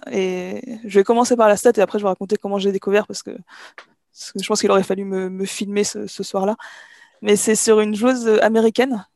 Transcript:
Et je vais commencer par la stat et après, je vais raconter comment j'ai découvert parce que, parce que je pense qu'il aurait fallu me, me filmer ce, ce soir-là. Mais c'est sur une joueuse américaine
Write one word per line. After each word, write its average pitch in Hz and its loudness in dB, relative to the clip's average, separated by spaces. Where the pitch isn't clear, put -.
Et 190 -6
je 202 2
vais 196 8
commencer 240 2
par 226 6
la 208 4
stat 240 4
et 214 2
après, 196 0
je 202 -8
vais 202 0
raconter 190 -4
comment 202 -4
j'ai 196 0
découvert 196 0
parce - -12
que, - -14
parce - -20
que 196 -8
je 190 -8
pense 214 0
qu'il 202 2
aurait 196 4
fallu 196 -4
me, 190 -4
me 190 -8
filmer 202 -4
ce, 208 -8
ce - -10
soir-là. 196 -2
Mais 208 2
c'est 214 2
sur 214 4
une 214 -2
joueuse 240 0
américaine 226 2